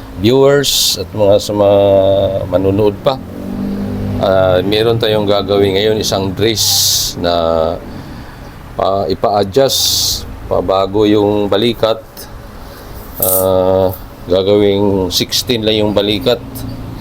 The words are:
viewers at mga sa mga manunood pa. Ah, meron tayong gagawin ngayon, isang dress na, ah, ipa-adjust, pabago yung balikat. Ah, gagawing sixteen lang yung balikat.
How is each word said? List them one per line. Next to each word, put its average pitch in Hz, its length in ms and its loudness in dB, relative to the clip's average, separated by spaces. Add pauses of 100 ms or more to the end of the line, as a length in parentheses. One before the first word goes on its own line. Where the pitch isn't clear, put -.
(180)
viewers 135 800 2
at 95 160 -6
mga 104 240 4
sa 107 160 -2
mga 101 280 4 (680)
manunood 98 560 2
pa. 135 160 -2 (960)
Ah, 95 480 2
meron 110 320 2
tayong 107 320 0
gagawin 101 480 2
ngayon, 107 240 0
isang 95 320 -2
dress 104 320 0 (560)
na, 87 120 0 (1500)
ah, 95 240 0
ipa-adjust, 101 1200 0 (240)
pabago 95 560 0
yung 104 480 2
balikat. 110 480 0 (1200)
Ah, 95 720 2 (320)
gagawing 98 880 2
sixteen - 480 -2
lang 107 240 2
yung 107 80 0
balikat. 104 480 0 (600)